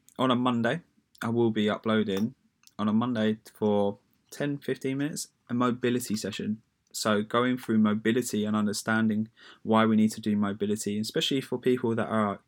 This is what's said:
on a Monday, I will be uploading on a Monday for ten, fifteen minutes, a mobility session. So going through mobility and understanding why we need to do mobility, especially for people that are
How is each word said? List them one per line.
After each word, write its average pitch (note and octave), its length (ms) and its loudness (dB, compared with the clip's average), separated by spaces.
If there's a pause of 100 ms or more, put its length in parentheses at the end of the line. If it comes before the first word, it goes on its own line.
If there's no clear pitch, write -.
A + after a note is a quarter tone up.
(180)
on C3 120 0
a A#2+ 60 2
Monday, B2 440 0 (420)
I A#2 60 -4
will A#2 220 2
be G#2+ 200 0
uploading G#2+ 640 0 (440)
on G#2+ 100 0
a G#2 40 2
Monday A2 460 0 (160)
for G#2 440 0 (320)
ten, C#3+ 280 -4
fifteen C3+ 400 -4
minutes, C#3+ 300 -6 (200)
a A#2+ 60 -4
mobility B2 640 0
session. G#2 440 -6 (320)
So G#2+ 300 0
going B2 360 0
through A2+ 200 0
mobility G#2+ 680 2
and G#2+ 120 -2
understanding G#2+ 720 0 (340)
why A2 220 4
we A2 120 4
need G#2+ 160 4
to - 80 -12
do G#2+ 160 0
mobility, G#2 600 -2
especially C3+ 420 -2
for B2+ 180 -6
people B2 380 0
that A2+ 120 -2
are G#2 400 0